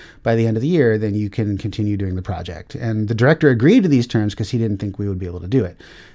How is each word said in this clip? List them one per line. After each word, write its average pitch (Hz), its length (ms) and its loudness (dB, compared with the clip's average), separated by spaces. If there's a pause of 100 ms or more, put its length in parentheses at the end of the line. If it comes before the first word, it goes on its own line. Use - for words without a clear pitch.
(240)
by 117 100 2
the 113 140 2
end 110 100 0
of 110 40 -2
the 135 60 -2
year, 131 300 4
then 104 160 -2
you 104 160 -2
can 104 300 -2
continue 104 380 -4
doing 95 180 -4
the 92 80 -6
project." 85 500 -10
And 113 340 -4
the 113 60 -2
director 139 360 4
agreed 151 340 6
to 180 60 2
these 123 180 2
terms 104 260 0
'cause - 160 -6
he 123 80 -2
didn't 107 220 -2
think 101 180 -6
we 101 100 -4
would 95 120 -4
be 92 80 -8
able 87 140 -10
to 90 60 -12
do 117 160 2
it. 87 160 -8 (340)